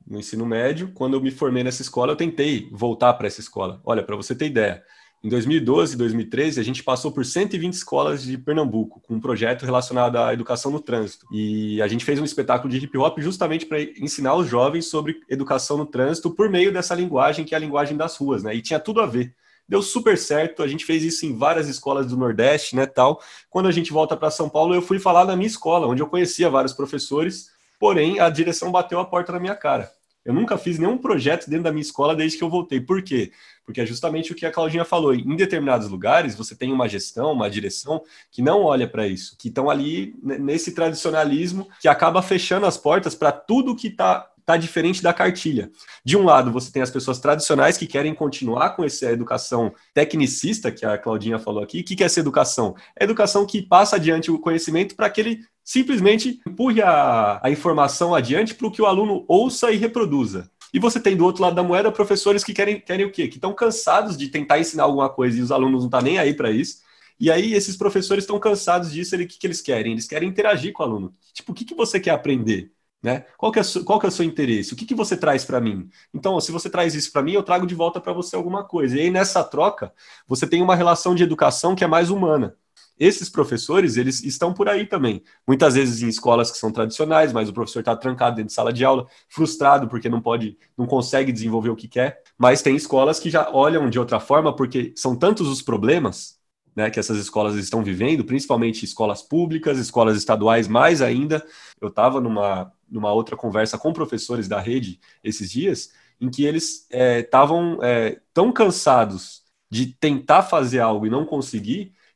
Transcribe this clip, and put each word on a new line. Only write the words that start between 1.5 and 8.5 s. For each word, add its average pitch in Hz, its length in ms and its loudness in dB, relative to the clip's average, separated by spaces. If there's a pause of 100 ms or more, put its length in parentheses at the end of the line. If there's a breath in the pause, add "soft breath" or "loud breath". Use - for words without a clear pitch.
nessa 127 180 -6
escola, 127 300 -2
eu 151 40 -4
tentei 151 540 -2
voltar 117 440 2
pra 104 120 -4
essa 101 140 -8
escola. 92 440 -8
Olha, 107 200 0
pra 101 100 -8
você 104 220 -8
ter 151 100 -2
ideia, 107 340 0 (400 soft breath)
em 110 80 -10
dois 117 160 0
mil 151 120 0
e 160 40 0
doze, 135 360 0
dois 117 180 -2
mil 113 100 -2
e - 60 -14
treze, 135 300 -2
a - 20 -2
gente 127 220 -6
passou 135 260 -2
por 143 160 -4
cento 190 280 -2
e 185 40 -4
vinte 175 140 -4
escolas 147 500 -4
de 127 160 -8
Pernambuco, 127 600 -4